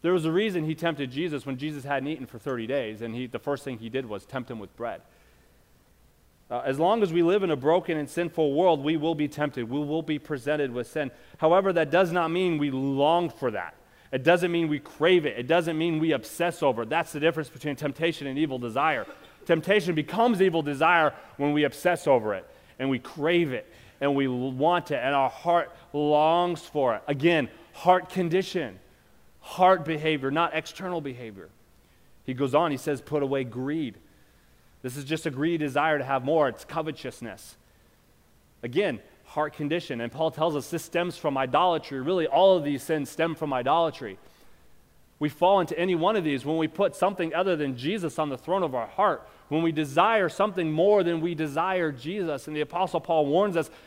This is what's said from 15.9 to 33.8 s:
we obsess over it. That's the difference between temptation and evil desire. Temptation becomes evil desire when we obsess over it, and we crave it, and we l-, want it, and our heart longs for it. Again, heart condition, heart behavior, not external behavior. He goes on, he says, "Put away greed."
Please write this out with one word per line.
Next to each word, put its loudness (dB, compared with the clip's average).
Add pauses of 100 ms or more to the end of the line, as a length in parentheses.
we 2
obsess -2
over 2
it. -6
That's -2
the -6
difference 0
between -8
temptation -4
and -6
evil -2
desire. -2 (400)
Temptation 2
becomes 2
evil 2
desire 4 (220)
when 0
we 2
obsess 0
over 4
it, -8 (360)
and -2
we 0
crave 0
it, -8 (280)
and 2
we 2
l-, -2
want 0
it, -2
and 0
our 2
heart 0 (220)
longs 2
for 0
it. -10
Again, 2 (260)
heart 4
condition, -4 (600)
heart 4
behavior, -2
not 0
external -6
behavior. -12 (760)
He -4
goes 0
on, 6
he -2
says, -4
"Put -2
away -2
greed." -6 (840)